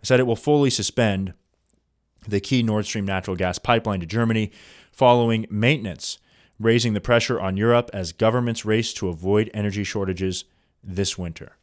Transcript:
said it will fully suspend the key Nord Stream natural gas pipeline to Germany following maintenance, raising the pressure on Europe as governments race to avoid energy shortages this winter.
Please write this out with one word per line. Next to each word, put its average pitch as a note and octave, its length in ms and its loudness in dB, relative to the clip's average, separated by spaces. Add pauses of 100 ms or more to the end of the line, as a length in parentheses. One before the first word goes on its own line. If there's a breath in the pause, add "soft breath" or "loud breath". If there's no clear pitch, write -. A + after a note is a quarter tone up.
said B2+ 160 4
it B2+ 60 4
will A#2 100 0
fully D3 340 2
suspend G2 640 0 (920)
the G2+ 100 0
key B2 240 0
Nord G#2+ 240 0
Stream G#2 180 -6
natural F#2+ 300 -4
gas F2+ 240 -2
pipeline A2+ 400 0
to E2+ 80 -6
Germany A2 460 -2 (400 loud breath)
following A#2 580 2
maintenance, A2 680 -2 (420 soft breath)
raising A2+ 320 4
the G#2 80 -2
pressure A#2+ 400 2
on F#2+ 160 -2
Europe A#2 360 2
as F2+ 200 -6
governments A#2 520 0
race A2 300 0
to F#2+ 140 -4
avoid F#2 440 0
energy G#2 300 -4
shortages F#2+ 640 -4 (400)
this F#2+ 340 -4
winter. D#2+ 440 -12